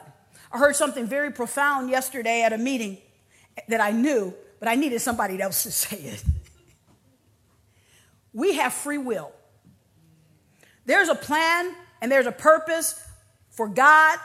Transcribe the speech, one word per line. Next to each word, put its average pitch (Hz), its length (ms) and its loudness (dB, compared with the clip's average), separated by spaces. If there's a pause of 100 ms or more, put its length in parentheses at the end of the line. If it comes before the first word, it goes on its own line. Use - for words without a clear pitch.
(520)
I 262 60 -8
heard 285 180 4
something 269 300 -2
very 277 260 -4
profound 269 580 -2
yesterday 240 520 -2
at 226 100 2
a 220 60 -4
meeting 226 400 -4 (680)
that 220 140 0
I 208 100 2
knew, 226 420 0 (280)
but 220 80 -2
I 233 80 2
needed 262 240 0
somebody 202 420 -4
else 190 220 -4
to 196 80 -10
<laughs> - 0 -
say - 240 -4
it. - 280 -14 (2000)
We 294 220 0
have 269 180 -2
free 294 240 -6
will. 226 360 -6 (1500)
There's 339 220 4
a 302 80 2
plan 330 580 0 (260)
and 240 120 -2
there's 254 160 4
a - 40 -4
purpose 320 720 2 (480)
for 226 160 -6
God, 311 580 6